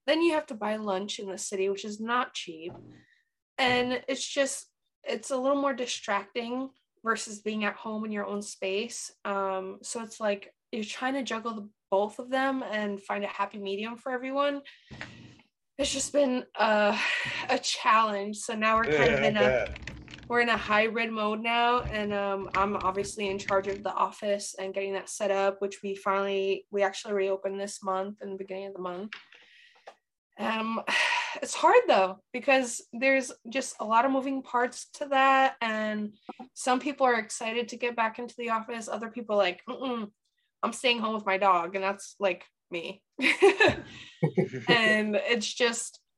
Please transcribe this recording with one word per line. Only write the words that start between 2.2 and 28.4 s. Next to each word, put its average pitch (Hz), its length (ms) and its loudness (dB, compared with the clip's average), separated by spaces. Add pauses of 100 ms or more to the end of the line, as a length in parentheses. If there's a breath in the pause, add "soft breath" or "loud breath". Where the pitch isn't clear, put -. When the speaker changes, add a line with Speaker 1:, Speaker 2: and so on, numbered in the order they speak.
Speaker 1:
cheap. 165 380 -10 (840 loud breath)
And 247 500 2
it's 262 180 -4
just, - 400 -2 (380)
it's 247 260 -6
a 269 60 -2
little 277 240 2
more 277 140 0
distracting 240 960 -4 (340)
versus 214 360 -4
being 214 240 -2
at 202 120 0
home 214 280 -8
in 214 80 -6
your 202 140 -4
own 202 160 -4
space. 208 680 -6 (140)
Um, 196 580 -2
so 233 200 -8
it's 220 180 -14
like 202 340 -2 (160)
you're 220 140 -4
trying 254 300 -4
to 277 80 -2
juggle 226 320 -4
the, 208 140 -10 (220)
both 208 280 2
of 247 120 -10
them 262 320 2
and 208 400 -4
find 202 220 -4
a 196 40 -4
happy 202 300 -4
medium 202 380 -6
for 254 160 -8
everyone. 277 500 -2 (1160 loud breath)
It's 277 140 0
just 269 200 -4
been 254 320 2 (140)
a, 214 380 4 (520 loud breath)
a - 100 2
challenge. 214 800 2
So 233 160 -6
now 220 220 2
we're 226 80 4
kind 151 300 6
of - 60 2
Speaker 2:
Yeah, - 80 4
Speaker 1:
in 107 80 2
Speaker 2:
I 104 40 4
Speaker 1:
a, 101 100 6
Speaker 2:
bet. 113 280 0 (500)
Speaker 1:
we're 240 120 2
in 240 80 4
a 220 80 2
hybrid 220 560 2
mode 220 300 0
now. 240 380 4
And, 214 340 -2
um, 196 400 -2
I'm 202 220 2
obviously 196 520 -2
in 196 100 -2
charge 196 280 0
of 202 160 -4
the 190 100 -4
office 202 680 -2
and 190 140 -6
getting 196 220 -4
that 190 160 -6
set 202 200 -2
up, 196 300 2
which 202 220 -6
we 196 140 -4
finally, 196 760 0
we 202 120 2
actually 196 320 -2
reopened 196 460 -2
this 202 220 -8
month 196 400 -2
in 202 80 -8
the 190 80 -6
beginning 196 300 -8